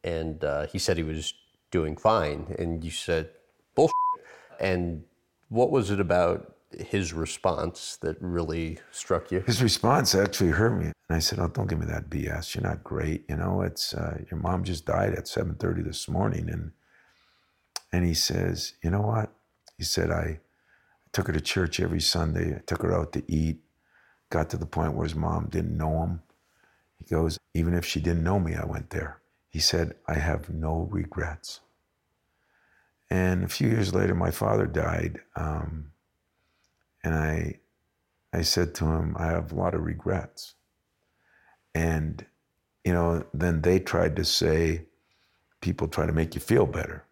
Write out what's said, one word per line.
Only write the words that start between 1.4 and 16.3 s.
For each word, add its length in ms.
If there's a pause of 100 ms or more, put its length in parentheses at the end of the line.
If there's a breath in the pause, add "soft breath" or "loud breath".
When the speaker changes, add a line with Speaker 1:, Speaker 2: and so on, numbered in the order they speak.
Speaker 1:
doing 260
fine, 600
and 260
you 60
said, 400 (440)
"Bullshit." 200 (680 loud breath)
And 440 (440)
what 220
was 200
it 80
about 560 (240)
his 360
response 880
that 180
really 580 (120)
struck 420
you? 140
Speaker 2:
His 160
response 520
actually 360
hurt 260
me. 160 (160)
And 80
I 40
said, 180
"Oh, 100
don't 200
give 100
me 80
that 240
B 180
S. 260
You're 100
not 200
great. 440
You 80
know, 260
it's, 320
uh, 240 (120)
your 100
mom 240
just 220
died 280
at 140
seven 260
thirty 280
this 260
morning." 420